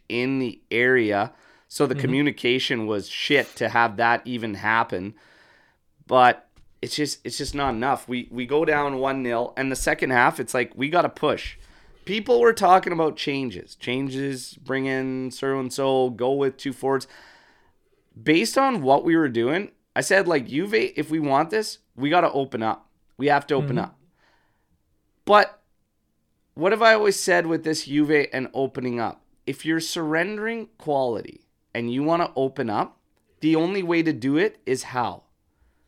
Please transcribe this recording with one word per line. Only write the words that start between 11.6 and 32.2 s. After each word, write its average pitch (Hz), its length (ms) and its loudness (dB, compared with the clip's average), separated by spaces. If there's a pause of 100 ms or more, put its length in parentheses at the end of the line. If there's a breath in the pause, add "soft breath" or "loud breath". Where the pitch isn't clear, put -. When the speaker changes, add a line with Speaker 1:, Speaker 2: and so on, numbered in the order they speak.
Speaker 1:
People 220 360 0
were 233 140 6
talking 185 400 4
about 160 240 0
changes. 131 580 -6
Changes, 135 800 -6
bring 131 320 -6
in 131 460 -4
so-and-so, 135 800 0
go 123 220 -2
with 139 240 -2
two 143 160 -6
forwards. 131 340 -2 (1120 soft breath)
Based 170 380 2
on 262 240 0
what 135 200 4
we 165 140 2
were 156 120 2
doing, 127 420 -2 (240)
I 131 60 2
said, 190 260 2
like, 147 200 0
"Juve, 151 280 -4
if 131 340 -2
we 160 100 -2
want 147 300 0
this, 214 300 -6 (160)
we 135 140 -2
gotta 165 220 4
open 131 300 -4
up. - 280 -4 (280)
We 135 100 -2
have 143 200 2
to 151 80 0
open 135 220 -2
Speaker 2:
Mm-hmm. 110 80 -4
Speaker 1:
up." - 120 -16 (1300)
But - 360 4 (920)
what 170 180 0
have 214 100 0
I 226 120 8
always 208 260 2
said 175 280 2
with 165 160 0
this 156 220 -4
Juve 147 460 2
and 131 220 -4
opening 127 460 -4
up? 107 240 -6 (240)
If 139 180 -8
you're 160 140 0
surrendering 190 1000 -4
quality 131 640 -4 (320)
and 120 180 -4
you 135 120 -2
wanna 170 320 0